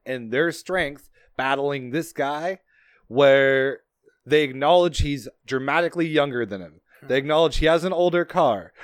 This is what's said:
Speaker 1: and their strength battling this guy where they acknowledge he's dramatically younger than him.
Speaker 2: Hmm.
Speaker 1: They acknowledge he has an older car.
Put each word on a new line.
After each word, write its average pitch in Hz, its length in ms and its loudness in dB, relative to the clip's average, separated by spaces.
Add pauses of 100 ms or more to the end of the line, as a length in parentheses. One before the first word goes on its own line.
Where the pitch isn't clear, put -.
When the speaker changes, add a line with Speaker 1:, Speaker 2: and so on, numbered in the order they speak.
Speaker 1:
and 123 260 -10
their 156 220 0
strength 160 560 -6 (260)
battling 139 540 -4
this 156 240 -6
guy 151 460 -6 (500)
where 135 720 4 (440)
they 147 180 2
acknowledge 147 560 2
he's 143 280 -4 (180)
dramatically 160 640 -2
younger 143 380 0
than 98 160 -10
him. 80 180 -20 (220)
Speaker 2:
Hmm. 139 60 -14
Speaker 1:
They 123 100 0
acknowledge 151 400 2
he 156 80 2
has 160 180 4
an 185 80 -4
older 175 320 2
car. 135 480 0 (120)